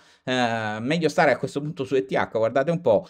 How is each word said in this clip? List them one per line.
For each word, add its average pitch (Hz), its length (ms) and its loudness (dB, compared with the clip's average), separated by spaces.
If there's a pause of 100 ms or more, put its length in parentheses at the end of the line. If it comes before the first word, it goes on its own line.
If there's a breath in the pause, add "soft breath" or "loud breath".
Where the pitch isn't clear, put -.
(240 soft breath)
eh, 113 560 -2
meglio 151 300 0
stare 151 220 4
a 120 60 2
questo 139 220 -6
punto 147 240 -6
su 135 100 -4
E 131 120 2
T - 80 -6
H, 98 180 -2
guardate 123 400 0
un 170 80 -2
po' 104 300 4